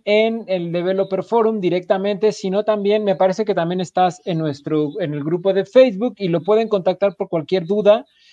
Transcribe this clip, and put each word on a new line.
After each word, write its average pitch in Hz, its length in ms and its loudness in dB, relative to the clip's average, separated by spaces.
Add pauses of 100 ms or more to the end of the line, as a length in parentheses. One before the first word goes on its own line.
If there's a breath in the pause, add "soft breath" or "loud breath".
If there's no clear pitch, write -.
en 220 420 2
el 175 240 -4
Developer 185 540 -2
Forum 220 360 0
directamente, 190 680 0
si 196 200 -6
no 202 120 0
también, 208 420 0
me 196 120 2
parece 190 280 2
que 202 100 -2
también 175 260 -2
estás 180 460 0
en 165 120 -2
nuestro, 151 640 -2
en 151 140 -4
el 143 100 -6
grupo 175 280 -2
de 190 120 0
Facebook 247 540 2
y 190 100 -4
lo 165 140 0
pueden 214 260 2
contactar 190 480 0
por 190 120 -6
cualquier 170 380 -2
duda, 208 380 2 (280 soft breath)